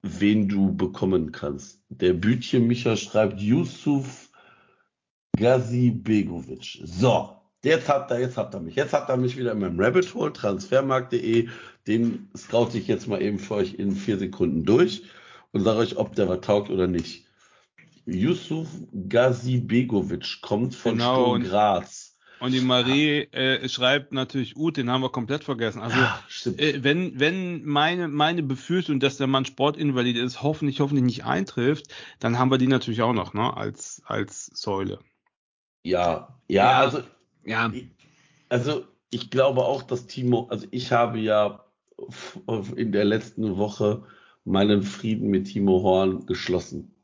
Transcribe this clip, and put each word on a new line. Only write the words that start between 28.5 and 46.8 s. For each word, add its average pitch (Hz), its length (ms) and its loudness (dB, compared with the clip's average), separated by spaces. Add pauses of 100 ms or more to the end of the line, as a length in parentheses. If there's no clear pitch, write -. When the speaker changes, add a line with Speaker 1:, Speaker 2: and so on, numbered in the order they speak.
Speaker 2:
dass 139 160 0
der 139 100 -2
Mann 135 180 2
Sportinvalide 135 760 0
ist, 123 220 -6
hoffentlich, 147 380 -2
hoffentlich 139 240 2
nicht 113 200 0
eintrifft, 139 680 -2 (260)
dann 120 200 0
haben 131 120 4
wir 131 80 4
die 127 100 4
natürlich 120 340 2
auch 117 100 2
noch, 101 220 -2
ne, 113 220 -2
als, - 500 -10
als - 480 -6
Säule. 95 460 -6 (840)
Speaker 1:
Ja, 87 540 -2 (100)
ja, 95 160 4
Speaker 3:
Ja. 131 160 6
Speaker 1:
also, 131 200 2 (440)
Speaker 3:
Ja. 110 280 -2
Speaker 1:
ich, - 160 -12 (600)
also, 127 360 -2 (260)
ich - 200 -8
glaube 131 340 2
auch, 135 180 0
dass - 240 -6
Timo, 123 420 0
also 104 220 -6
ich 123 220 -4
habe 117 260 2
ja 107 460 2 (440)
f-, - 320 -16 (360)
in 120 160 -2
der 101 120 4
letzten 107 540 0
Woche 104 460 0 (400)
meinen 98 380 4
Frieden 107 460 -2
mit 95 200 2
Timo 98 340 4
Horn 95 420 2
geschlossen. 90 800 -4